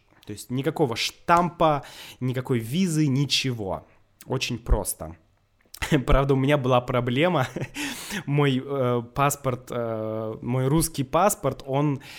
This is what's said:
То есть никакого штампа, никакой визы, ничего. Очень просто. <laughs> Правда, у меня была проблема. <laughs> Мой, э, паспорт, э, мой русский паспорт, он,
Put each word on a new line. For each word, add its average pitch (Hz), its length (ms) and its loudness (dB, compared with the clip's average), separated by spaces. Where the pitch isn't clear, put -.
То 107 60 -10
есть - 180 -12
никакого 135 460 0
штампа, 170 880 2
никакой 127 400 -2
визы, 156 480 0
ничего. 123 800 -2
Очень 123 320 -4
просто. 87 580 -2
<laughs> 131 160 2
Правда, 139 280 4
у - 20 2
меня 139 220 4
была 123 220 2
проблема. 127 640 2
<laughs> 208 400 -8
Мой, 139 380 2
э, 123 380 0
паспорт, 135 560 0
э, 110 720 -4
мой 131 260 2
русский 151 360 2
паспорт, - 640 0
он, 139 340 0